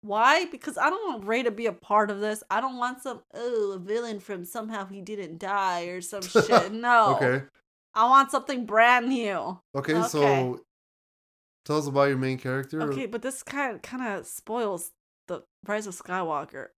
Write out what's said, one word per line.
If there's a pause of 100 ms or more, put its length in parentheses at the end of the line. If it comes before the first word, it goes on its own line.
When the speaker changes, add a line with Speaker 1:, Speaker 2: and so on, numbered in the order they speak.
Speaker 1:
Why?
Because
I
don't
want
Rey
to
be
a
part
of
this.
I
don't
want
some, (100)
oh,
a
villain
from
Somehow
He
Didn't
Die
or
some
Speaker 2:
<laughs>
Speaker 1:
shit.
No.
Speaker 2:
Okay. (500)
Speaker 1:
I
want
something
brand
new. (160)
Speaker 2:
Okay,
Speaker 1:
Okay.
Speaker 2:
so (1040)
tell
us
about
your
main
character.
Speaker 1:
Okay,
but
this
kind,
kinda
spoils (380)
the (240)
Rise
of
Skywalker. (120)